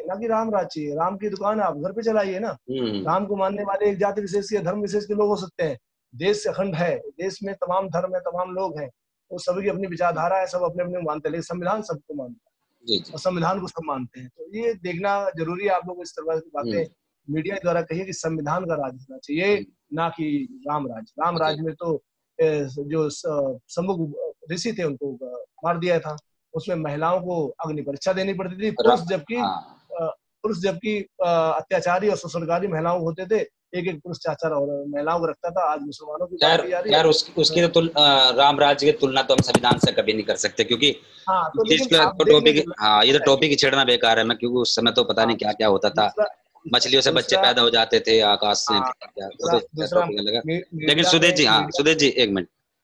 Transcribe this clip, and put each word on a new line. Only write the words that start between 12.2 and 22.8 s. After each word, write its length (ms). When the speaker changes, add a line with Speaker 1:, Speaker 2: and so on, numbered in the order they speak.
Speaker 1:
है। 60
Speaker 2:
जी, 120
जी। 140
Speaker 1:
और 60
संविधान 420
को 80
सब 160
मानते 360
हैं। 80
तो 280
ये 180
देखना 560
जरूरी 340
है 60
आप 180
लोग 80
को 60
इस 100
तरह 260
की 160
बातें 300
Speaker 2:
हम्म। 500
Speaker 1:
मीडिया 220
द्वारा 260
कही 160
है 60
कि 80
संविधान 520
का 100
राज 200
होना 240
चाहिए, 360
Speaker 2:
हम्म। 100
Speaker 1:
ना 160
कि 400
राम 180
राज। 320
राम 160
Speaker 2:
जी। 60
Speaker 1:
राज 200
में 140
तो, 280
ए, 280
जो 320